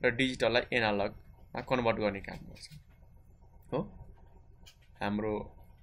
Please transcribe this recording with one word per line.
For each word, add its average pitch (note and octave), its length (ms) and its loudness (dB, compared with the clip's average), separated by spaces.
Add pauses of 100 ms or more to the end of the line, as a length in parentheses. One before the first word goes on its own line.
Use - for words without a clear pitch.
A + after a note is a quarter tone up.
र B2+ 80 6
डिजिटललाई B2 520 4 (100)
एनालगमा G#2+ 920 0
कन्भर्ट A#2+ 360 2
गर्ने G2+ 220 0
काम F#2 220 -10
गर्छ। - 240 -16 (1000)
हो, - 100 0 (1200)
हाम्रो G#2 340 0 (480)